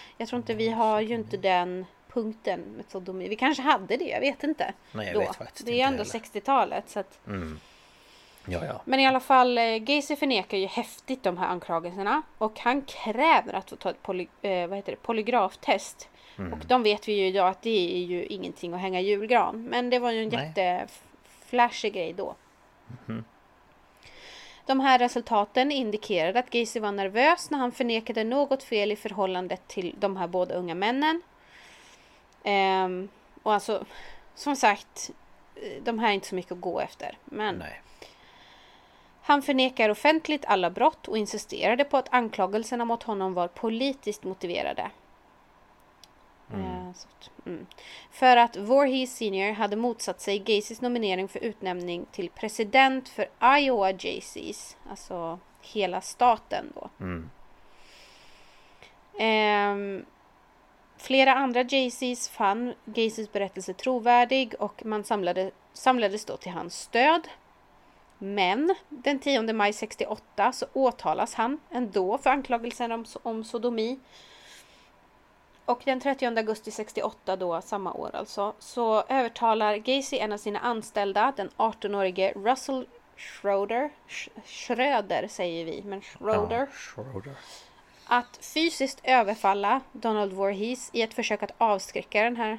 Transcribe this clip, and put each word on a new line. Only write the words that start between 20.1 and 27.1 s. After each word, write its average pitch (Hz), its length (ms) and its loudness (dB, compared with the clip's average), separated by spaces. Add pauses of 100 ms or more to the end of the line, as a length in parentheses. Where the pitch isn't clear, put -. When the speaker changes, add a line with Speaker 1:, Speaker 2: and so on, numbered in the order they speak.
Speaker 1:
ju 226 120 -2
en 220 60 -4
Speaker 2:
Nej. 147 280 -4
Speaker 1:
jätteflashig - 1400 -2
grej 165 180 -4
då. 190 220 -8 (720)
Speaker 2:
Mhm. 113 180 -8 (1400)
Speaker 1:
De 262 140 2
här 262 180 8
resultaten 240 760 2
indikerade 214 640 0
att 247 120 0
Gacy 233 300 -2
var 208 120 0
nervös 214 580 2